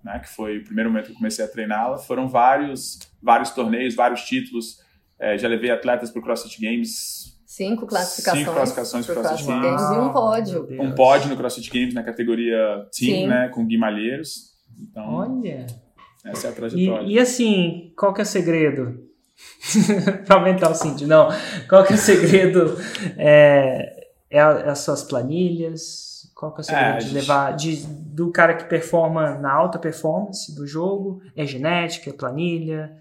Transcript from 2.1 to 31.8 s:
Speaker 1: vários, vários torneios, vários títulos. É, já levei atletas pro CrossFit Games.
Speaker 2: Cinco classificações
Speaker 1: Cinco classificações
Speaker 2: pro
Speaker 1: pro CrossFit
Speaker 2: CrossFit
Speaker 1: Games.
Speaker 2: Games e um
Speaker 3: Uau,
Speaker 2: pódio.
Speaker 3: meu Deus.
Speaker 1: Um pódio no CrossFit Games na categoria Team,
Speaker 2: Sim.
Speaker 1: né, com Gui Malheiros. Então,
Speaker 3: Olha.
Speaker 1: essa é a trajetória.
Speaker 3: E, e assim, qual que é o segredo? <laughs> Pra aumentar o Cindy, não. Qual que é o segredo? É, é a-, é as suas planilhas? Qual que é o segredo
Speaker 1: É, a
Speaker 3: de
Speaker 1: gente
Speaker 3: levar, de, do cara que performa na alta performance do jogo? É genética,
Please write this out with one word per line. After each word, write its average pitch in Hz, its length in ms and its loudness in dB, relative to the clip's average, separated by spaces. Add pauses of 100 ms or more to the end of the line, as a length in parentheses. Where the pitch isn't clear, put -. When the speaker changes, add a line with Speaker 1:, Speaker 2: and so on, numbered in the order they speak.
Speaker 1:
vários, 131 720 0 (240)
vários 120 280 2
torneios, 120 440 -2
vários 120 280 0
títulos. 120 560 -8 (420)
É, 104 160 -2
já 117 120 -4
levei 117 220 -2
atletas 120 420 -2
pro 113 100 -10
CrossFit - 400 -6
Games. - 840 -8
Speaker 2:
Cinco 220 440 -6
classificações 180 560 -2
Speaker 1:
Cinco 170 100 -4
classificações 123 500 -4
Speaker 2:
pro 107 120 -6
Speaker 1:
pro 117 80 -4
CrossFit 127 240 -4
Speaker 2:
CrossFit 123 200 -2
Speaker 1:
Games. 139 140 0
Speaker 2:
Games 151 140 0
e 233 40 0
um 254 40 2
Speaker 3:
Uau, 269 80 -2
Speaker 2:
pódio. 220 420 0
Speaker 3:
meu 160 120 -6
Deus. 131 200 -10
Speaker 1:
Um 127 80 -4
pódio 135 340 6
no 135 80 -4
CrossFit 120 340 -8
Games 123 240 -2
na 117 100 -6
categoria 117 520 -2 (400)
Team, 120 260 0
Speaker 2:
Sim. 95 40 -2
Speaker 1:
né, 123 220 0
com 117 180 -4
Gui 113 100 -2
Malheiros. 113 760 -4 (280)
Então, 110 340 -12
Speaker 3:
Olha. 190 520 -6 (580)
Speaker 1:
essa 104 220 -10
é 120 40 -6
a - 20 -14
trajetória. 120 560 -2
Speaker 3:
E, 208 60 -2
e 233 40 6
assim, 208 760 0
qual 196 180 2
que 220 60 -6
é - 20 0
o 202 40 -2
segredo? 156 840 0 (300)
<laughs> - 880 0
Pra 196 100 10
aumentar 180 340 4
o 160 40 0
Cindy, 143 320 -4
não. 156 220 8 (400)
Qual 190 160 10
que 196 80 4
é 214 40 6
o - 20 4
segredo? 175 760 6 (400)
É, 143 920 6 (220)
é 147 100 4
a-, 151 260 6
é 147 40 0
as 143 100 -4
suas 143 220 -4
planilhas? 165 1300 -6
Qual 156 180 -10
que - 60 -14
é - 20 -12
o - 20 -12
segredo 143 200 0
Speaker 1:
É, 113 80 2
a 117 60 -2
Speaker 3:
de 113 80 -6
Speaker 1:
gente 139 80 -6
Speaker 3:
levar, 139 420 0
de, 156 200 -4 (100)
do 170 440 -6
cara 170 240 4
que 165 120 -8
performa 160 720 0
na 139 140 -2
alta 170 280 2
performance 160 760 -6
do 147 120 -12
jogo? 185 540 -4 (140)
É 151 100 -4
genética, 160 680 -4